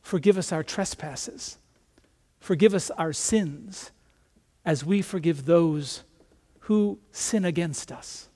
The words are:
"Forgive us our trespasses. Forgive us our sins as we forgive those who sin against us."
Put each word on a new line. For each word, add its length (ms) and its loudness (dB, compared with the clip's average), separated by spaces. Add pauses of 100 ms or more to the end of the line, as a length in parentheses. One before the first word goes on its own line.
"Forgive 340 4
us 160 -4
our 100 -2
trespasses. 920 -8 (800)
Forgive 360 4
us 160 -2
our 240 -2
sins 760 -2 (720)
as 220 0
we 160 2
forgive 460 -2
those 580 2 (560)
who 380 2 (120)
sin 360 -2
against 440 -2
us." 460 -16